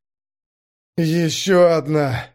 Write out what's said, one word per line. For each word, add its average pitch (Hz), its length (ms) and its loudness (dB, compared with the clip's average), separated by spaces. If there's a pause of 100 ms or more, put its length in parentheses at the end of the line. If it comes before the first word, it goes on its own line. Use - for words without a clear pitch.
(1000)
"Ещё 170 720 2
одна!" — 143 640 -2